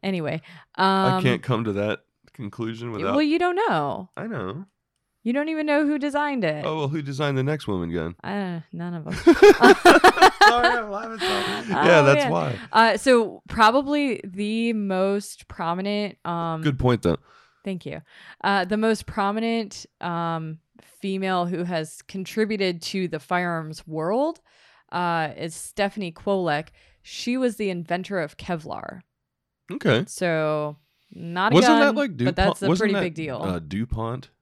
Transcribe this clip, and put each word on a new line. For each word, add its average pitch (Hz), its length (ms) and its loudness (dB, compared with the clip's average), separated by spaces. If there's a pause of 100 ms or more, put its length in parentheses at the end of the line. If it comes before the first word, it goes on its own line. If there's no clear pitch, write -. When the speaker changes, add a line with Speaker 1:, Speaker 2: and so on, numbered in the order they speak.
Speaker 1:
anyway, 160 380 -4 (340)
Speaker 2:
I 190 420 4
Speaker 1:
um, 185 60 -2
Speaker 2:
can't 123 200 2
come 113 220 0
to 104 80 -2
that 101 300 -2 (280)
conclusion 113 640 -10
without 104 180 -4
Speaker 1:
well, 285 100 2
you 311 180 0
don't 359 180 -2
know. 185 580 -4
Speaker 2:
I 185 100 -10
know. 139 380 -8 (600)
Speaker 1:
You 233 100 -2
don't 294 160 -2
even 311 160 -4
know 294 200 2
who 294 140 0
designed 285 460 -2
it. 151 200 -2
Speaker 2:
Oh, 156 120 -2
well, 147 100 -2
who 156 140 -4
designed 139 360 -2
the 131 60 0
next 147 240 -4
woman 87 240 -4
gun? 85 320 -4
Speaker 1:
Uh, 185 380 -6 (100)
none 175 220 -10
of 160 120 -10
Speaker 2:
<laughs> - 0 -
Speaker 1:
'em. 165 100 -6
<laughs> - 680 8
Speaker 2:
Sorry, 349 920 6
I'm 220 120 -6
laughing. 226 300 -10
Sorry. - 260 -2 (240)
Yeah, 165 300 6
Speaker 1:
Oh, 143 60 6
Speaker 2:
that's 139 180 6
Speaker 1:
man. 262 80 0
Speaker 2:
why. 156 280 -2 (120)
Speaker 1:
Uh, 220 260 4
so 226 500 2
probably 269 760 2
the 214 500 -2
most 196 760 -2
prominent, 196 760 -4
um, 165 360 -6
Speaker 2:
Good 143 180 -2
point, 123 220 2
though. 85 160 0 (460)
Speaker 1:
Thank 190 220 -10
you. 147 160 -12 (420)
Uh, 196 220 0
the 208 120 -4
most 220 280 0
prominent, 220 800 -4 (160)
um, 165 580 -6 (220)
female 190 640 -4
who 175 200 -4
has 160 380 -6
contributed 190 800 -4
to 185 240 -4
the 151 120 -6
firearms 170 680 -6
world, 190 540 -4 (520)
uh, 170 460 -2
is 160 180 -10
Stephanie 196 560 -6
Kwolek. 165 580 -2 (320)
She - 360 -6
was 247 200 0
the 208 120 -2
inventor 180 500 -4
of 151 180 -8
Kevlar. - 640 -10 (720)
Speaker 2:
Okay. 156 360 0
Speaker 1:
So, 156 680 -4 (340)
not 180 400 -4
a - 40 4
Speaker 2:
Wasn't 233 160 8
Speaker 1:
gun, 294 100 6
Speaker 2:
that, 285 180 4
like, 277 120 -2
Speaker 1:
but 139 60 -12
Speaker 2:
DuPont? 123 180 0
Speaker 1:
that's 190 280 0
a 196 60 0
Speaker 2:
Wasn't 180 120 2
Speaker 1:
pretty 208 140 0
Speaker 2:
that, 196 60 -2
Speaker 1:
big 180 120 -4
deal. 147 300 -8
Speaker 2:
uh, 90 160 -4
DuPont? 113 720 -6 (120)